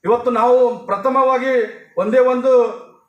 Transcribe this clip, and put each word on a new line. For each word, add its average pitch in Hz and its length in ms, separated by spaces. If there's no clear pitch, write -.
ಇವತ್ತು 240 260
ನಾವು 240 540
ಪ್ರಥಮವಾಗಿ 262 680
ಒಂದೇ 214 220
ಒಂದು 254 440